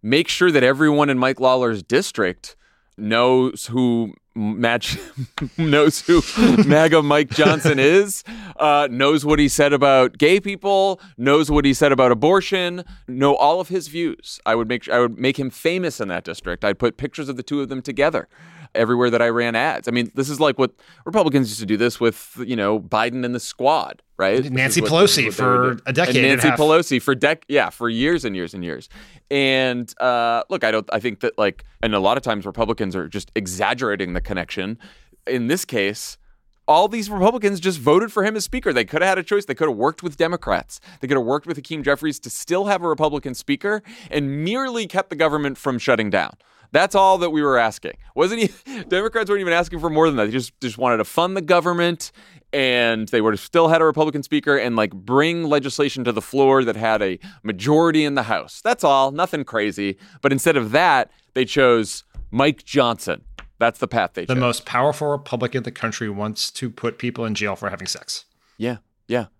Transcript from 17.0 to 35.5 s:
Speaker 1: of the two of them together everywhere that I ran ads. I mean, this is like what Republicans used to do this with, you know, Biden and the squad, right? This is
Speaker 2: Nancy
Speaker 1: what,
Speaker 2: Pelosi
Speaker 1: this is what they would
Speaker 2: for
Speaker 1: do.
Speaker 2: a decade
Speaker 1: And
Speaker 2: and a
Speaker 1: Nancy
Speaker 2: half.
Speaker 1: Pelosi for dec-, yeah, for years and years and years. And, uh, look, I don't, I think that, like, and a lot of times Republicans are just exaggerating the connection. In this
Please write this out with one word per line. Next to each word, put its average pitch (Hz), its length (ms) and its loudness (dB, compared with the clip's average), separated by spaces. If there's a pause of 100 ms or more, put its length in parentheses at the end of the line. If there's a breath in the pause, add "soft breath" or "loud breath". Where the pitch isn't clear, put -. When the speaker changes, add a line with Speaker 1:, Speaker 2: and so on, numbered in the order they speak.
Speaker 1:
of 135 80 -10
the 123 80 -12
two 147 160 -4
of 135 80 -6
them 131 120 -8
together 139 480 -2 (460 loud breath)
everywhere 120 340 2
that 117 140 2
I 117 60 4
ran 117 260 0
ads. 120 320 -2
I 120 60 -4
mean, 120 240 -2
this 135 120 -2
is 143 120 -6
like 147 180 0
what 131 140 2 (340 soft breath)
Republicans 151 420 2
used 107 120 -10
to 110 60 -8
do 107 100 0
this 113 240 0
with, - 440 -2
you 127 120 -6
know, 104 240 0
Biden 120 440 -2
and 123 80 -4
the 123 60 -6
squad, - 640 -2 (140)
right? 98 220 2
This 131 80 -2
is 139 40 -8
Speaker 2:
Nancy 131 300 0
Speaker 1:
what, 110 100 0
Speaker 2:
Pelosi 165 100 4
Speaker 1:
this 202 180 4
is - 0 -
what 135 40 0 (140)
they 123 220 2
would 127 100 2
Speaker 2:
for 127 80 -2
Speaker 1:
do. - 100 -16
Speaker 2:
a 135 60 -4
decade 131 240 0
Speaker 1:
And 127 80 4
Speaker 2:
and - 20 4
a - 40 4
Speaker 1:
Nancy 131 180 2
Speaker 2:
half. 123 100 2
Speaker 1:
Pelosi 151 420 2
for 139 140 0
dec-, 143 320 0
yeah, 135 240 0
for 120 180 -6
years 135 360 -2
and 104 100 -4
years 87 180 -8
and 92 120 -10
years. 76 240 -10 (420 loud breath)
And, 131 680 0
uh, 120 500 0
look, 180 140 -4
I 110 80 2
don't, 110 200 -2
I 110 60 -2
think 110 220 -6
that, - 180 -4
like, 101 260 -2 (200)
and 107 100 -2
a 98 60 2
lot 98 160 2
of - 80 -6
times 104 200 -4
Republicans 101 520 -4
are 85 120 -4
just - 280 -12
exaggerating 101 760 -4
the 90 80 -4
connection. 95 560 -8 (500 soft breath)
In 123 200 -2
this 170 180 -2